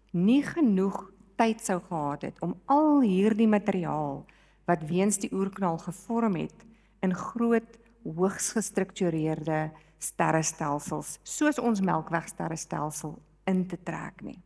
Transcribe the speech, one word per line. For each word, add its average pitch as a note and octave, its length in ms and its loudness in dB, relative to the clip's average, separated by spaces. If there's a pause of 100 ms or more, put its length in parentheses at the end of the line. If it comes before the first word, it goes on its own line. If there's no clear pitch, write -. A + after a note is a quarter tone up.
(140)
nie G#3+ 300 4
genoeg G3 560 2 (400)
tyd A3+ 240 0
sou F3+ 160 -2
gehad D3 480 -6
het - 160 -14
om F3 100 -2 (120)
al D4 360 6
hierdie G#3+ 480 4
materiaal D#3+ 720 0 (460)
wat E3+ 180 2
weens F#3+ 340 2
die - 140 -6
oerknal F#3+ 480 -2
gevorm A3 560 -2
het, D3+ 160 -6 (500)
in F#3 140 0
groot, A#3 480 0 (400)
hoogs F3 480 -2
gestruktureerde D#3 1160 -2 (260)
sterrestelsels, D#3 1200 -2
soos D4 380 0
ons A3 220 0
Melkwegsterrestelsel, D#3+ 1300 -4 (340)
in F#3 180 2
te F3+ 100 -8
trek D#3+ 440 -10
nie. - 240 -12